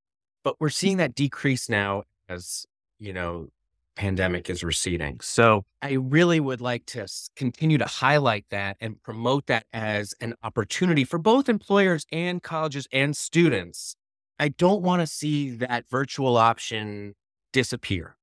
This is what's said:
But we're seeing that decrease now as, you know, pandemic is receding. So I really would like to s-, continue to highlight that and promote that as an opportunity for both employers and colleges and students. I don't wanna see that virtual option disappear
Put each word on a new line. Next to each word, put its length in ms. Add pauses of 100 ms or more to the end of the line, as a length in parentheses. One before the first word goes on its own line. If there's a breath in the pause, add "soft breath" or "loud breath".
(440)
But 160
we're 80
seeing 300
that 160
decrease 540
now 360 (240)
as, 380 (320)
you 140
know, 360 (480)
pandemic 520
is 140
receding. 580
So 440 (180)
I 100
really 480
would 200
like 260
to 160
s-, 320
continue 440
to 80
highlight 640
that 300
and 220
promote 440
that 260
as 480
an 220
opportunity 640
for 140
both 300
employers 640
and 300
colleges 500
and 240
students. 800 (420)
I 120
don't 320
wanna 240
see 440
that 380
virtual 480
option 800 (380)
disappear 720